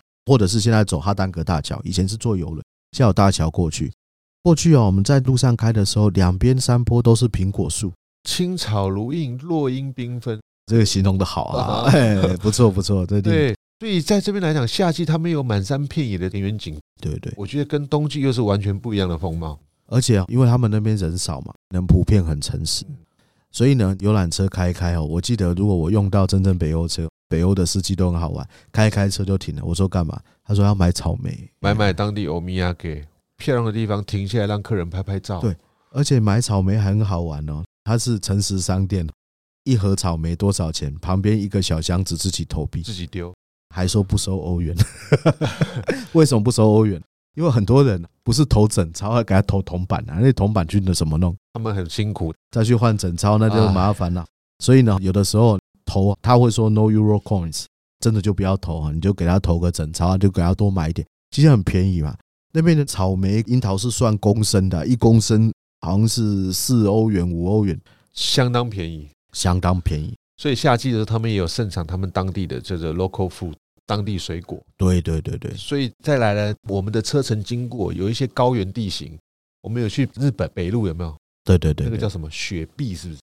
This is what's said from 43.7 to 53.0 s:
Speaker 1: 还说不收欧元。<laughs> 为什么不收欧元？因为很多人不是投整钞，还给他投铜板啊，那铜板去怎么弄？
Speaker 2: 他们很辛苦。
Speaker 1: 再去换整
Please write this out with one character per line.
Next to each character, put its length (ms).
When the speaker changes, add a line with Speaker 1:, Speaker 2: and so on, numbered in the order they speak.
Speaker 1:
还 140
说 160
不 160
收 220
欧 200
元。 160
<laughs> 720
为 140
什 80
么 80
不 80
收 180
欧 160
元？ 160
因 80
为 40
很 160
多 200
人 200
不 80
是 120
投 220
整 260
钞， 200
还 100
给 100
他 100
投 200
铜 240
板 240
啊， 100
那 120
铜 200
板 140
去 140
怎 260
么 100
弄？ 200
Speaker 2:
他 80
们 120
很 160
辛 240
苦。 220
Speaker 1:
再 140
去 100
换 240
整 180